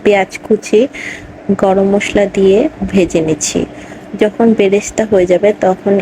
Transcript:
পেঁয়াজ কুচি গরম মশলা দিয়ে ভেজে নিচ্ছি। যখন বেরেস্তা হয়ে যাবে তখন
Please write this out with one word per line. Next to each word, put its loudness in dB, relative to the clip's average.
পেঁয়াজ 2
কুচি 0
গরম 2
মশলা 0
দিয়ে 2
ভেজে 0
নিচ্ছি। -2
যখন 2
বেরেস্তা 0
হয়ে 2
যাবে 2
তখন 0